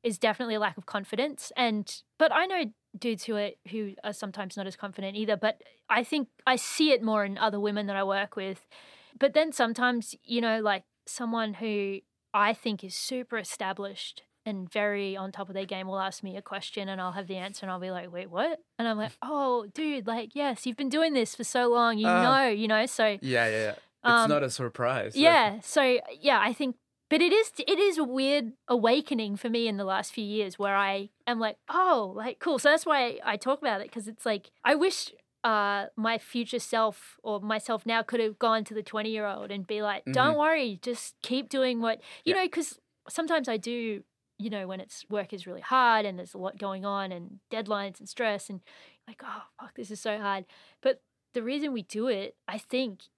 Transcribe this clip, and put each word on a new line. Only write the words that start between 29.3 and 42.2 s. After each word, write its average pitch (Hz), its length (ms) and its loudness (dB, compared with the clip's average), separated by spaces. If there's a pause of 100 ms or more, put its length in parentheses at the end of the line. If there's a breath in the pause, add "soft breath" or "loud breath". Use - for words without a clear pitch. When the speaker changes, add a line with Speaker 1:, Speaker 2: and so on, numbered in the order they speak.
Speaker 1:
for 233 140 -6
me 233 180 0
in 208 100 -2
the 196 80 -4
last 190 280 -2
few 220 120 -6
years 202 320 -2
where 202 180 0
I 196 340 0 (180)
am 240 120 -2
like, 214 180 -2 (120)
"Oh, 294 460 2
like, 220 240 -8
cool." 302 180 0
So 294 140 4
that's 320 140 4
why 269 380 2
I 214 140 -2
talk 262 240 -2
about 220 200 0
it, - 100 -14
'cause 208 160 -10
it's 220 180 -12
like, 214 240 -2 (140)
I 254 100 6
wish, 320 380 0 (320)
uh, 202 520 2
my 226 220 0
future 233 420 -4
self - 640 -2
or 214 180 -4
myself 220 440 -4
now 226 160 2
could 233 180 -2
have 214 200 -2
gone 220 240 2
to 214 100 -12
the 214 100 -6
twenty-year-old 214 680 -4
and 202 160 -8
be 214 160 -4
like, 202 220 -4
"Don't 262 260 4
Speaker 2:
Mm-hmm. 302 80 2
Speaker 1:
worry, 294 420 2
just - 400 -8
keep 254 280 -4
doing 254 300 0
what," 226 200 0 (260 loud breath)